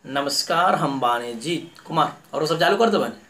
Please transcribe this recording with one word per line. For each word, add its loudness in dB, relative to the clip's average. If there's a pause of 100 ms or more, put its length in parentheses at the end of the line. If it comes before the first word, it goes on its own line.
नमस्कार, 0
हम -2
बाने 0
जीत -8
कुमार 0 (220)
और -2
वो 0
सब -2
चालू 4
कर 4
देबन 0 (180)